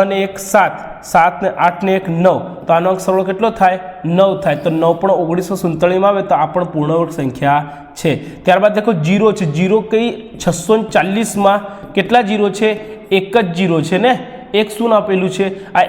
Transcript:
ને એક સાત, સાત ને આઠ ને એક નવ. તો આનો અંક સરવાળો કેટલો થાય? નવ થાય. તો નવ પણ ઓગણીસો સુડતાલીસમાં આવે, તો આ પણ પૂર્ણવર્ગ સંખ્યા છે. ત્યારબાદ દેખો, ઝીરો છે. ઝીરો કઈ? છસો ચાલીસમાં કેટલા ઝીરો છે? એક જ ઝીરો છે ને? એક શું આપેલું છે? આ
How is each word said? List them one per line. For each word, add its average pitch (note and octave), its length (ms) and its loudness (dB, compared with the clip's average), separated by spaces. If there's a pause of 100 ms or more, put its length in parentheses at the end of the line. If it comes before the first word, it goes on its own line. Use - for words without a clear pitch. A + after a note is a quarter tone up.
ને G3 160 -2
એક G3 160 -6
સાત, - 640 -2
સાત F3+ 380 2
ને F#3+ 60 -2
આઠ F3 360 0
ને F#3+ 120 2
એક F#3+ 120 -4
નવ. E3 300 2 (280)
તો E3 60 2
આનો E3+ 180 2
અંક F#3 100 -2
સરવાળો F#3+ 240 0
કેટલો G3 260 -2
થાય? F#3+ 280 2 (260)
નવ F#3+ 360 2
થાય. D3 160 0
તો E3+ 140 -2
નવ E3 300 2
પણ F#3+ 100 2
ઓગણીસો F3 440 0
સુડતાલીસમાં F3+ 560 0
આવે, G3 120 0
તો F#3+ 120 0
આ D3+ 120 2
પણ F3+ 180 -2
પૂર્ણવર્ગ D#3+ 460 0
સંખ્યા C#3+ 640 -2 (240)
છે. - 480 -4
ત્યારબાદ F#3+ 300 4
દેખો, G#3+ 180 0
ઝીરો G3 400 2
છે. G3+ 120 -2
ઝીરો F#3 360 2
કઈ? - 580 -2
છસો A3 440 0
ચાલીસમાં G3+ 760 0 (320)
કેટલા G3+ 300 2
ઝીરો G#3 280 0
છે? G#3+ 180 0 (400)
એક F#3+ 300 2
જ F3 180 0
ઝીરો E3+ 240 2
છે F3+ 180 0
ને? B3 200 2 (360)
એક G#3 160 0
શું A#3 260 0
આપેલું F#3+ 340 0
છે? F#3+ 420 -4
આ F3+ 160 2